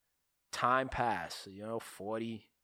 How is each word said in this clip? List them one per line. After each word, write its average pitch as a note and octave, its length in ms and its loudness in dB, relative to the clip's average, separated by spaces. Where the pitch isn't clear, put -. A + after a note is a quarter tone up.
Time C3 360 4
passed, A2 600 0
you G2 140 -12
know, A2+ 180 -2
forty, A2 680 -6